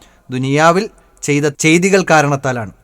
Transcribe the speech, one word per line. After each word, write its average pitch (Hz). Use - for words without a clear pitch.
ദുനിയാവിൽ 143
ചെയ്ത 147
ചെയ്തികൾ 180
കാരണത്താലാണ്. 139